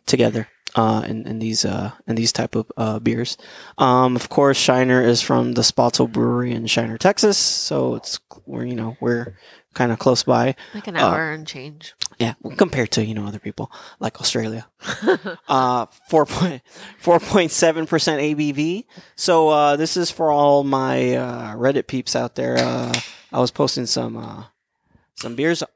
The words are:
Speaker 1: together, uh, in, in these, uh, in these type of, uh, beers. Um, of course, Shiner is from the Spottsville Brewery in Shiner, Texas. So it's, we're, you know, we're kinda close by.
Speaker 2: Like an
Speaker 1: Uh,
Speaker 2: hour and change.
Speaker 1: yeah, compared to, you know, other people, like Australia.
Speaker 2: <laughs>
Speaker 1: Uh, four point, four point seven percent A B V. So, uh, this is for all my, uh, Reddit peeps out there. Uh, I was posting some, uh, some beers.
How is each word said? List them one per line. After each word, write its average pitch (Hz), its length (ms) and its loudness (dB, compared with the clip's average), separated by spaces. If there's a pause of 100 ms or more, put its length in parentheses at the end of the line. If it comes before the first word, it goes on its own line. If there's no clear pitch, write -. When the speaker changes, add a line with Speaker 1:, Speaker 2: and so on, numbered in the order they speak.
Speaker 1:
together, 113 440 2 (260)
uh, 110 320 2
in, 110 200 -8
in 113 120 -8
these, 113 260 -2
uh, - 280 -4 (140)
in 113 100 -2
these 113 160 0
type - 220 -4
of, 113 220 -4
uh, 110 220 -2
beers. 117 400 -2 (400)
Um, 127 380 6
of - 120 -6
course, 139 300 4
Shiner 127 440 4
is 120 200 4
from 123 320 0
the 117 80 0
Spottsville 120 500 2
Brewery 120 400 0
in 117 140 -6
Shiner, 113 320 -2
Texas. 202 400 2
So - 560 -2
it's, - 260 -8 (240)
we're, 123 220 -8
you 123 80 -6
know, 113 260 -8
we're 117 360 -4 (380)
kinda 120 220 0
close 127 260 2
by. 123 320 2 (200)
Speaker 2:
Like 208 140 -14
an 175 100 -8
Speaker 1:
Uh, - 80 2
Speaker 2:
hour 156 260 0
and 156 140 -12
change. 151 480 -18 (240)
Speaker 1:
yeah, 113 160 -4 (240)
compared 143 320 0
to, 110 160 0
you 110 80 -6
know, 104 120 -6
other 104 120 -10
people, - 340 -12 (280)
like - 200 -8
Australia. 113 460 -4 (140)
Speaker 2:
<laughs> - 580 -4 (100)
Speaker 1:
Uh, 123 380 2 (220)
four 156 180 4
point, 165 360 -4 (360)
four 175 220 4
point 180 300 0
seven 160 360 0
percent 156 340 0
A 151 140 -2
B 147 180 -2
V. 165 340 -4 (300)
So, 160 320 4
uh, 147 280 4
this 156 200 -2
is 175 140 0
for 160 200 0
all 143 340 6
my, 131 500 0
uh, 120 420 -6
Reddit 131 300 0
peeps - 300 -6
out 120 200 -4
there. 123 220 -2
Uh, 123 340 -2 (400)
I 127 80 0
was 123 100 2
posting 131 360 -2
some, 113 300 -4
uh, 113 280 -14 (720)
some 117 200 -12
beers. 156 280 0 (140)